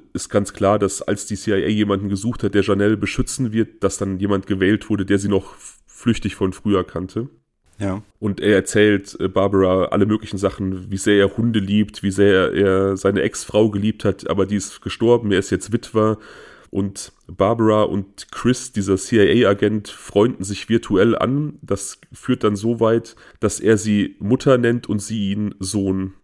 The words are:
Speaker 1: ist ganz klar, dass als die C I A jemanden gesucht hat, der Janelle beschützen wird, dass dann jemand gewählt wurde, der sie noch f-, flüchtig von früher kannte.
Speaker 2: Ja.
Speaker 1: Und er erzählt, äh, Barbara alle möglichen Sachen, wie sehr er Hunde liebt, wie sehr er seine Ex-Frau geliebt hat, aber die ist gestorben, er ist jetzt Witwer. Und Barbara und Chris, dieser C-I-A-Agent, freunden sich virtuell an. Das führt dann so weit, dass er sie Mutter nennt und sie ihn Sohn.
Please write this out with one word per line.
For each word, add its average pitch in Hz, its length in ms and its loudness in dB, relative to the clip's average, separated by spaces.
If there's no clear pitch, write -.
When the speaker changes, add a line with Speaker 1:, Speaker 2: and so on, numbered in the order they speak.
Speaker 1:
ist - 160 -10
ganz 101 240 -2
klar, 104 260 2
dass 101 220 -2
als - 240 -4
die 107 100 -6
C - 160 -6
I 98 120 0
A - 40 -2
jemanden 101 420 0
gesucht 101 340 -4
hat, 101 100 -2
der 101 100 4
Janelle 101 340 2
beschützen 107 560 -4
wird, 110 300 -2
dass 98 140 -2
dann 98 220 -4
jemand 98 280 -2
gewählt 98 420 0
wurde, 101 160 -2
der 98 140 2
sie 98 100 -2
noch 98 240 -2
f-, - 240 -20
flüchtig - 480 -2
von 95 160 -2
früher 95 320 -2
kannte. 101 460 -8
Speaker 2:
Ja. 101 260 -6
Speaker 1:
Und 101 220 -4
er 104 140 4
erzählt, 104 640 2
äh, 95 80 -2
Barbara 95 580 2
alle 101 200 2
möglichen 104 320 -4
Sachen, 95 540 -4
wie 98 60 -4
sehr 104 200 2
er 98 200 2
Hunde 113 220 0
liebt, 104 440 -2
wie 101 80 -2
sehr 95 420 4
er 98 440 2
seine 98 260 0
Ex-Frau 107 460 0
geliebt 101 360 -2
hat, 98 240 -2
aber 95 160 0
die 101 120 -2
ist - 240 -8
gestorben, 113 500 2
er 101 80 4
ist 117 100 -4
jetzt 95 220 -4
Witwer. 107 480 0
Und 98 400 -6
Barbara 107 560 2
und - 480 -6
Chris, - 400 -2
dieser 98 240 0
C-I-A-Agent, 104 920 2
freunden - 560 0
sich 98 240 -8
virtuell 110 480 2
an. 143 440 -2
Das - 380 -6
führt - 320 -4
dann 107 100 2
so 113 240 -2
weit, 113 380 0
dass 104 180 -2
er 107 180 4
sie 104 420 0
Mutter 127 380 2
nennt 120 300 0
und 104 120 -2
sie 101 320 -4
ihn 101 280 -4
Sohn. 95 540 -4